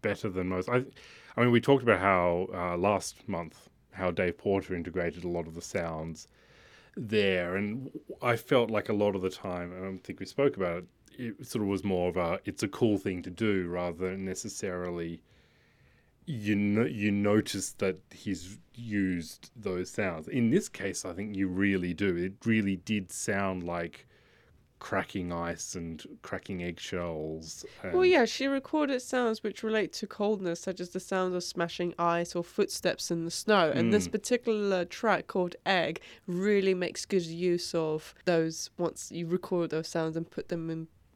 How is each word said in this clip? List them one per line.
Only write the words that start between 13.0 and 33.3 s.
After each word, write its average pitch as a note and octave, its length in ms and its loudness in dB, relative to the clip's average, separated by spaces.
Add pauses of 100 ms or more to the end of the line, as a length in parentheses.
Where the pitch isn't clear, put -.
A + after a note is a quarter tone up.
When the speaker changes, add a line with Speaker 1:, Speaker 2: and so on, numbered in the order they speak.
Speaker 1:
to F2+ 80 -10
do F#2+ 380 0
rather F2 420 -2
than F#2+ 140 -6
necessarily F2+ 1000 -6 (1040)
you G#2+ 280 0
no-, G#2 300 4
you G#2 260 0
notice G#2 640 2
that F#2 240 -2 (140)
he's F#2+ 460 -8 (160)
used G2 840 -4
those F#2 340 -4
sounds. F2 380 -4
In A#2 220 4
this G3+ 180 4
case, - 360 -6
I F#2 80 -6
think G#2 240 -6
you F#2+ 120 2
really F#2 460 2
do. F#2+ 220 2
It F#2 180 -2 (120)
really G#2 300 2
did G2 360 -4
sound F#2+ 520 -2
like E2+ 420 -6 (720)
cracking - 520 -4
ice E2+ 440 -6
and E2 280 -8 (200)
cracking F#2 400 -6
eggshells D#2+ 1040 -6 (180)
Speaker 2:
Well, F4+ 180 2
Speaker 1:
and F#4 80 6
Speaker 2:
yeah, D4 140 6
she C4 220 -2
recorded C#4 560 0
sounds A#3+ 400 0
which G#3 200 -6
relate G#3+ 320 0
to - 120 -6
coldness, G3 540 -2
such F#3 200 -6
as F3+ 100 -6
the F#3 100 -6
sound F#3 340 0
of F3 100 -2
smashing E3+ 540 -2
ice E3+ 360 2
or F3 80 -2
footsteps - 680 -2
in E3+ 160 -2
the E3 40 -4